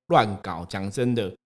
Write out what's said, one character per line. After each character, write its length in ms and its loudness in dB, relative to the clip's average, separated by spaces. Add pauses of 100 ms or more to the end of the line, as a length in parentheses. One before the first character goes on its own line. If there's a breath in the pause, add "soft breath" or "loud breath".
乱 340 4
搞。 260 -8
讲 220 -6
真 240 0
的， 180 -2 (140)